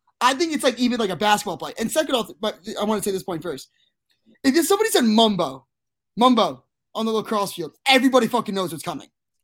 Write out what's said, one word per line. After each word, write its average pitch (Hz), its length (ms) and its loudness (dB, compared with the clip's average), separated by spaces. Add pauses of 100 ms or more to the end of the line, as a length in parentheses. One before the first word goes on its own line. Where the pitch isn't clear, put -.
(200)
I 254 140 2
think 320 200 -2
it's, 285 100 -4
like, 247 160 0
even, 247 200 0
like, 202 120 0
a 180 40 -4
basketball 208 420 0
play. 147 200 -10
And 226 140 -4
second 311 240 0
off, 220 240 -2
but 214 180 -4 (220)
I 208 60 0
wanna 214 180 0
say 208 80 -2
this 190 120 -4
point 165 200 -8
first. 147 260 -10 (760)
If 285 220 2
somebody 427 240 2
said 392 140 2
"Mumbo, 208 640 2 (480)
Mumbo" 214 480 4 (320)
on 220 100 -4
the 226 60 -2
lacrosse 208 420 -2
field, 156 220 -10 (120)
everybody 262 400 4
fucking 214 280 -4
knows 180 160 -4
what's 165 120 -12
coming. - 260 -10 (340)